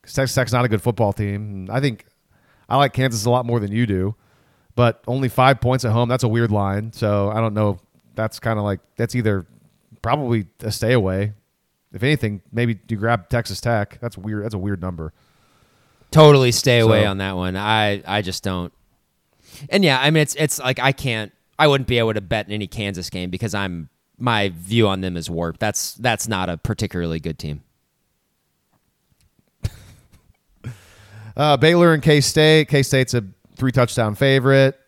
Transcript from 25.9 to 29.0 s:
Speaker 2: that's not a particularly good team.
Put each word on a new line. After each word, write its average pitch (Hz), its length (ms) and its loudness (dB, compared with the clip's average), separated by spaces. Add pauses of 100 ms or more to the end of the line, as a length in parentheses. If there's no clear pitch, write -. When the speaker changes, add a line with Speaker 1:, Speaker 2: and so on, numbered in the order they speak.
Speaker 2:
that's 113 340 -2
not 92 180 -2
a 87 100 -6
particularly 85 600 -6
good 78 200 -10
team. 76 240 -10 (2000)